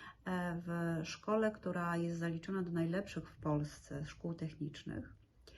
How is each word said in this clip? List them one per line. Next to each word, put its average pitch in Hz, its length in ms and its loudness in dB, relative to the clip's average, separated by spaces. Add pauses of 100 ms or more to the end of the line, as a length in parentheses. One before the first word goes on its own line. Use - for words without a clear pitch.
(260)
e, 175 400 2
w 170 420 2
szkole, 214 440 4
która 175 460 0
jest 170 220 2
zaliczona 170 440 0
do 170 80 -2
najlepszych 170 580 0
w - 60 -18
Polsce 147 680 0
szkół 170 280 -4
technicznych. - 840 -6 (420)